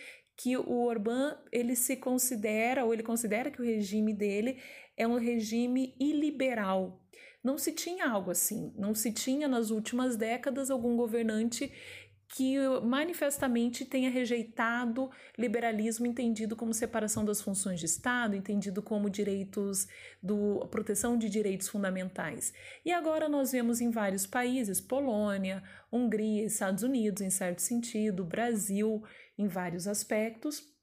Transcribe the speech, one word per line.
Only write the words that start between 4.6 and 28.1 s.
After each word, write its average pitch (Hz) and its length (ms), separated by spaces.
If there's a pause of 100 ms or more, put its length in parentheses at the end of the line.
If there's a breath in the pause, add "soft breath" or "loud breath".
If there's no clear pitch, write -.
é 226 100
um 240 120
regime 240 840
iliberal. 254 1000 (440 loud breath)
Não 269 140
se 311 140
tinha 349 360
algo 190 220
assim, - 460
não 202 180
se 220 180
tinha 277 340
nas 233 240
últimas 240 460
décadas 247 540
algum 240 260
governante 226 760 (640 loud breath)
que 262 220 (260)
manifestamente 262 1040
tenha 262 240
rejeitado 240 1040 (260 loud breath)
liberalismo 226 720
entendido 226 500
como 226 160
separação 220 540
das 208 160
funções 190 360
de 165 60
Estado, 240 500
entendido 202 480
como 208 280
direitos 196 760 (360 loud breath)
do, 208 480
proteção 220 480
de 226 100
direitos 196 400
fundamentais. 185 840 (320 loud breath)
E 330 40
agora 311 380
nós 277 240
vemos 240 300
em 233 80
vários 196 360
países, 247 540
Polônia, 208 840 (300 loud breath)
Hungria, 214 540
Estados 196 360
Unidos, 220 380
em 190 80
certo 180 320
sentido, 214 640